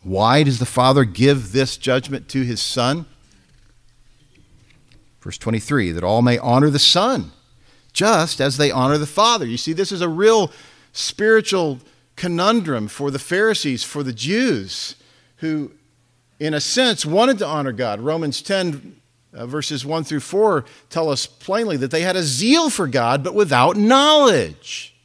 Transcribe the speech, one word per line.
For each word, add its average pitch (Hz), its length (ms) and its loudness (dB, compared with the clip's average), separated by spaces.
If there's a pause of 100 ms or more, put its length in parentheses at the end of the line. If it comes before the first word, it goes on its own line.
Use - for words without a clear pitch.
Why 107 420 2
does 131 160 2
the 123 60 0
Father 131 400 4
give 107 480 2
this 131 240 0
judgment 131 520 -4
to 135 140 -2
his 120 180 -4
Son? 135 440 -2 (2250)
Verse - 160 -12
twenty-three, 110 560 -2
"That 85 100 -6
all 107 180 2
may 123 160 4
honor 131 320 2
the 139 80 0
Son, 175 540 2 (640)
just 185 480 2
as 135 160 0
they 147 120 2
honor 131 280 2
the 147 100 -2
Father." 214 380 2
You 117 120 -6
see, - 140 -6
this 185 220 -4
is 175 80 -6
a 175 80 -2
real 202 420 4 (400)
spiritual 196 880 0 (360)
conundrum 175 720 0
for 143 240 -6
the 135 80 -8
Pharisees, 180 640 -2
for - 180 -8
the 131 100 -6
Jews, 135 840 -4 (420)
who, 156 340 -6 (680)
in 156 160 -4
a 147 40 -2
sense, 240 460 -2
wanted 214 320 2
to 190 80 -4
honor 143 260 -2
God. 107 280 -4
Romans 151 420 -4
ten, 180 580 -4 (320)
uh, 117 140 -12
verses 139 400 -8
one 160 180 -4
through 143 180 -4
four 196 440 0 (240)
tell 160 220 -2
us - 160 -4
plainly 196 500 -4
that 127 140 -4
they 165 100 0
had 185 140 0
a 185 80 -2
zeal 226 480 2
for 175 160 -2
God, 127 360 0
but 180 120 -6
without 165 420 4
knowledge. 240 1300 2